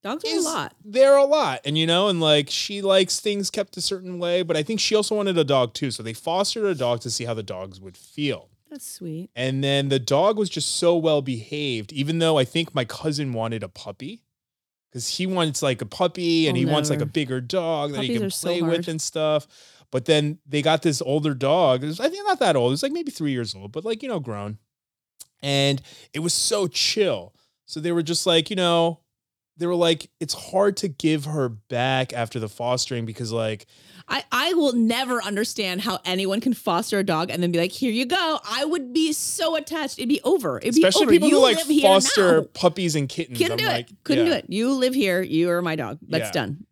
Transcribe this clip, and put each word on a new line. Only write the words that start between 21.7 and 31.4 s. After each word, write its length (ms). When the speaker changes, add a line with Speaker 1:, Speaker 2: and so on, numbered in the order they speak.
Speaker 2:
It 40
was, 120
I 100
think, 160
not 140
that 160
old. 140
It 20
was, 120
like, 100
maybe 180
three 200
years 220
old, 200
but, 100
like, 180
you 60
know, 140
grown. 380
And 400
it 60
was 140
so 340
chill. 680
So 160
they 100
were 120
just 220
like, 240
you 60
know, 440
they 100
were 80
like, 340
"It's 120
hard 440
to 100
give 380
her 240